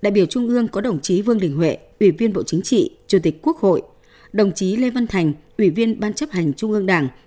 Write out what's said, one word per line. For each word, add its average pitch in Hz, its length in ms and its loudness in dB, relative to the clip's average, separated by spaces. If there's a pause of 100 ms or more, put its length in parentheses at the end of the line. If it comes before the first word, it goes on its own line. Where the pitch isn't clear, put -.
đại 208 80 2
biểu 202 160 2
Trung 240 220 -2
ương 240 200 0
có - 120 -6
đồng 208 200 -2
chí 185 220 0
Vương 226 180 0
Đình 156 160 -2
Huệ, 160 220 0 (220)
Ủy 202 100 6
viên 208 220 0
Bộ 185 100 -2
Chính 160 200 -2
trị, - 340 0 (100)
Chủ 196 160 4
tịch 160 200 0
Quốc 311 160 -2
hội, 185 240 2 (500)
đồng 202 200 0
chí 190 240 -2
Lê 247 140 0
Văn 240 160 -2
Thành, 170 260 0 (260)
Ủy 202 120 4
viên 220 300 -2
Ban 208 140 -4
chấp 302 160 -6
hành 165 240 -2
Trung 214 180 -4
ương 208 140 0
Đảng, 165 220 0 (180)